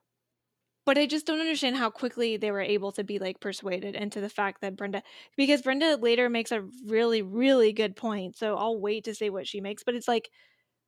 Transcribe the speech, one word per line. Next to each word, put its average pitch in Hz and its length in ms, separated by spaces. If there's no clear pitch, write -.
But 277 100
I 294 100
just 302 200
don't 311 140
understand 285 360
how 233 140
quickly 233 480
they 208 120
were 202 120
able 196 300
to 208 120
be, 202 140
like, 190 220
persuaded 196 540
into 208 260
the 311 100
fact 196 320
that 196 140
Brenda, 202 260
because 277 260
Brenda 277 340
later 233 340
makes 226 200
a 220 120
really, 220 340
really 226 520
good 208 220
point, 208 420
so 214 200
I'll 220 240
wait 208 240
to 220 100
see 208 140
what 190 180
she 202 140
makes, 196 240
but 247 100
it's 240 140
like, 233 220